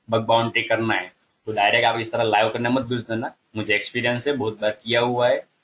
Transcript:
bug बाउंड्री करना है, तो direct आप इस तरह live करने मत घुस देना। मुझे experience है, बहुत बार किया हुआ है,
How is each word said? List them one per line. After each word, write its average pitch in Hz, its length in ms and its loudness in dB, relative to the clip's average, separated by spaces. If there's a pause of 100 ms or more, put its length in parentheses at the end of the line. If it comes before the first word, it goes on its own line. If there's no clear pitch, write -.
bug 110 160 0
बाउंड्री 117 380 2
करना 110 300 0
है, 90 200 -4 (340)
तो 110 40 -4
direct 107 340 4
आप 117 140 2
इस 113 120 -8
तरह 117 120 0
live 110 260 2
करने 117 200 -2
मत 131 140 2
घुस 120 180 -4
देना। 117 320 -6 (220)
मुझे 107 200 -2
experience 120 520 -2
है, 143 100 2
बहुत 107 240 -4
बार 107 100 0 (120)
किया 117 160 0
हुआ 120 300 2
है, 139 180 -2 (160)